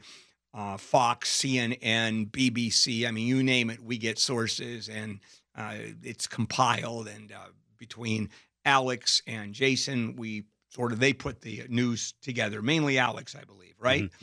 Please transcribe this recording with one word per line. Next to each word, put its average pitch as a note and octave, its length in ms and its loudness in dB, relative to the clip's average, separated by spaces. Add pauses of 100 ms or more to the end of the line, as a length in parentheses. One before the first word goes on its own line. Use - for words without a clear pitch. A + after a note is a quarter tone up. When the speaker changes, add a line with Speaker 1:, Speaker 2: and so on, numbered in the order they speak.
(540)
Speaker 1:
uh, G2+ 240 -8
Fox, A#2+ 540 2
C C3 260 2
N A#2+ 160 2
N, A2+ 520 0
B B2+ 260 2
B A#2 180 0
C. A#2 380 2
I A#2 40 -2
mean, A2 160 -2
you C3 140 4
name B2+ 300 4
it, A2+ 120 -12
we A#2 140 -4
get A2+ 220 -2
sources. A#2 680 -2
And, G#2+ 300 -10 (360)
uh, G#2+ 200 -10 (280)
it's - 240 -8
compiled. A#2 800 0
And, G#2 240 -16
uh, F#2+ 160 -18 (320)
between A2+ 500 -4 (360)
Alex C3 600 4
and G#2+ 280 -10
Jason, B2 640 0
we G#2+ 260 -8 (260)
sort A#2+ 220 -2
of, A2 80 -4
they C#3 140 4
put C3+ 280 -8
the A2+ 280 -12
news A#2+ 520 0
together. A2 400 -4
Mainly C#3+ 380 2
Alex, B2 360 -2
I - 80 -18
believe, F#2 360 -20
right? B2+ 240 4
Speaker 2:
Mm-hmm. F#2 200 -6